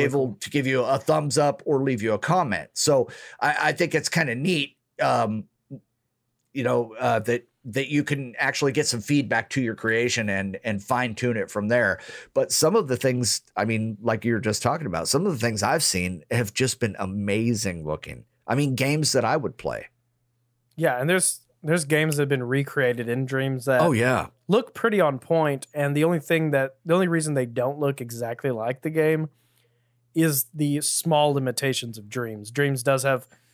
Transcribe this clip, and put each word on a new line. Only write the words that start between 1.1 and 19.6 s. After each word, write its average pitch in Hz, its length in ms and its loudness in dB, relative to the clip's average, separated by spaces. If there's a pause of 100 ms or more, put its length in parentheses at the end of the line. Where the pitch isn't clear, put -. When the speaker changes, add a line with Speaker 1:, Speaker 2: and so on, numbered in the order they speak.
Speaker 2:
up 143 260 2
or 139 180 2
leave 127 200 0
you 110 100 2
a 101 60 2
comment. 143 560 0
So 139 340 2 (320)
I, 147 160 2 (120)
I 156 40 2
think 165 220 0
it's - 160 -2
kinda 147 240 0
neat, 147 420 -2 (240)
um, 117 440 2 (1080)
you 135 120 -4
know, 120 340 0
uh, 120 220 2
that, 117 260 -2 (200)
that 127 220 -4
you 147 160 0
can 135 340 -6
actually 135 340 0
get 143 140 0
some 117 140 -2
feedback 117 500 0
to 135 100 -2
your 113 140 0
creation 113 540 0
and, 98 360 -2
and 104 180 -4
fine 123 320 -2
tune 120 220 0
it 95 140 -4
from 104 180 -2
there. 113 300 2 (340)
But 131 200 0
some 165 240 4
of 180 120 0
the 127 80 0
things, 123 440 0 (160)
I 101 80 0
mean, 110 380 -2
like 110 220 0
you 117 100 2
were 104 60 0
just 107 220 -2
talking 143 240 0
about, 82 220 -4
some 165 180 2
of 190 60 0
the 127 60 -4
things 110 240 -2
I've 147 200 2
seen 90 480 -2
have 120 240 -2
just 127 240 0
been 104 200 -2
amazing 101 840 -2
looking. 73 400 -8 (220)
I 117 80 0
mean, 139 220 0
games 143 360 2
that 123 120 4
I 127 120 2
would 131 200 -4
play. 60 300 -8 (920)